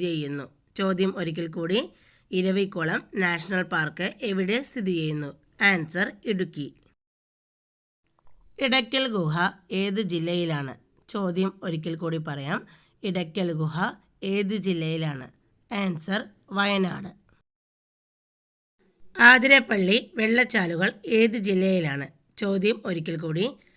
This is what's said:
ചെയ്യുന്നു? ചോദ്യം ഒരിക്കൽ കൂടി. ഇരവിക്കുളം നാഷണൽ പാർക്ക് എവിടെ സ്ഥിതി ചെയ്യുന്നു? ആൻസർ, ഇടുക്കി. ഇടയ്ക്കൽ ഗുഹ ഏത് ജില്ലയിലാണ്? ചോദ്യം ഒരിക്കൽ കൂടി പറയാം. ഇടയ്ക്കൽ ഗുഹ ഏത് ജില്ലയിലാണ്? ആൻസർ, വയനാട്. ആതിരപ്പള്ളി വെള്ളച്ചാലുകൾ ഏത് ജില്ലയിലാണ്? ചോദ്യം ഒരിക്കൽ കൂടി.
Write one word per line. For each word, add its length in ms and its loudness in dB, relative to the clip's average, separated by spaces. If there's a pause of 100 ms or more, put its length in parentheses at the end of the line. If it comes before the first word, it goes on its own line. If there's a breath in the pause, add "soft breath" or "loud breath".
ചെയ്യുന്നു? 420 -4 (340)
ചോദ്യം 320 2 (100)
ഒരിക്കൽ 260 -4 (100)
കൂടി. 240 0 (500 soft breath)
ഇരവിക്കുളം 720 -2 (220)
നാഷണൽ 400 -2 (100)
പാർക്ക് 340 -2 (220)
എവിടെ 300 0 (100)
സ്ഥിതി 300 -2
ചെയ്യുന്നു? 300 -4 (420)
ആൻസർ, 360 0 (240)
ഇടുക്കി. 360 -4 (1900)
ഇടയ്ക്കൽ 460 2 (120)
ഗുഹ 200 0 (440)
ഏത് 200 -2 (120)
ജില്ലയിലാണ്? 600 -2 (340)
ചോദ്യം 420 -2 (160)
ഒരിക്കൽ 360 -6
കൂടി 260 -4
പറയാം. 340 -6 (460 soft breath)
ഇടയ്ക്കൽ 420 -4 (100)
ഗുഹ 160 -2 (560)
ഏത് 240 -2 (100)
ജില്ലയിലാണ്? 640 -2 (420)
ആൻസർ, 520 -2 (340)
വയനാട്. 540 0 (2250)
ആതിരപ്പള്ളി 680 6 (220)
വെള്ളച്ചാലുകൾ 680 2 (300)
ഏത് 200 4 (100)
ജില്ലയിലാണ്? 600 2 (340)
ചോദ്യം 360 0 (100)
ഒരിക്കൽ 380 -4
കൂടി. 200 -2 (300 soft breath)